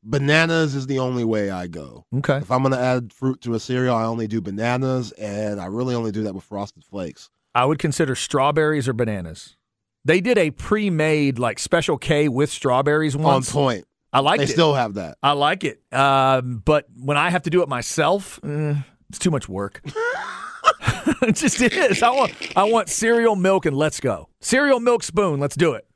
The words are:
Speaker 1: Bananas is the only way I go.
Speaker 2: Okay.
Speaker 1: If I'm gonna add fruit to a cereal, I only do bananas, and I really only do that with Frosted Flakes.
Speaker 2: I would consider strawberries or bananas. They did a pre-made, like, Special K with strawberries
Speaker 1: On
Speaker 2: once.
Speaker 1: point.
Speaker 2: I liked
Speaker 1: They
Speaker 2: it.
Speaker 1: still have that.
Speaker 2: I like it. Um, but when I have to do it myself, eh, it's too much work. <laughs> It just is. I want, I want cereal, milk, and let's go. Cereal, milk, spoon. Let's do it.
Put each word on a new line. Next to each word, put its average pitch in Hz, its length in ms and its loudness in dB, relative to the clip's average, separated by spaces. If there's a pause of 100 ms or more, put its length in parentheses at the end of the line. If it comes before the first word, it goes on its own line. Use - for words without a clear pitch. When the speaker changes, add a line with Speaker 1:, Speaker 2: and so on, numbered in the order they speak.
Speaker 1:
Bananas 151 720 2
is 131 120 -4
the 135 120 -2
only 127 260 -2
way 107 260 0
I 90 180 -6
go. 71 380 -16 (100)
Speaker 2:
Okay. 139 220 0
Speaker 1:
If - 120 -8
I'm 131 120 0
gonna 131 180 0
add 127 320 -2
fruit 131 300 -4
to 117 120 -4
a 110 60 -2
cereal, 127 340 0
I 113 100 0
only 113 220 -4
do 107 140 -2
bananas, 120 720 -2
and 104 480 -6
I 87 60 -10
really 123 280 -4
only 113 160 -2
do 107 140 -4
that 98 100 -6
with 95 100 -12
Frosted 101 400 -10
Flakes. - 460 -12 (240)
Speaker 2:
I 123 120 4
would 147 120 0
consider 147 360 0
strawberries 147 760 0
or 127 60 -2
bananas. 101 640 -6 (480)
They 170 160 4
did 226 180 2
a 160 120 2
pre-made, 156 880 0
like, 120 220 -2
Special 165 380 0
K 151 300 2
with 135 220 0
strawberries 143 640 0
Speaker 1:
On 147 80 -4
Speaker 2:
once. 135 300 2
Speaker 1:
point. 131 320 0 (280)
Speaker 2:
I 131 60 4
liked 151 200 2
Speaker 1:
They - 60 2
Speaker 2:
it. - 60 -2
Speaker 1:
still 160 240 4
have 117 200 0
that. 90 280 -8
Speaker 2:
I 139 100 4
like 147 320 0
it. 127 160 -6 (120)
Um, 131 720 2
but 151 220 4 (120)
when 139 180 -2
I 165 140 2
have 175 120 0
to 170 80 -4
do 180 120 4
it 160 60 0
myself, 156 720 -2
eh, 147 320 -2 (340)
it's - 120 -16
too 185 100 2
much 143 180 -4
work. 98 380 -8
<laughs> 143 60 -12 (1300)
It - 140 2
just - 240 0
is. 247 420 2
I 240 80 6
want, 254 220 2 (240)
I 190 80 4
want 220 240 2
cereal, 226 480 2
milk, 190 300 2
and 143 100 0
let's 151 240 -2
go. 98 280 -4 (120)
Cereal, 269 400 2
milk, 233 240 2
spoon. 165 360 0
Let's 143 160 -2
do 156 180 2
it. 104 220 -12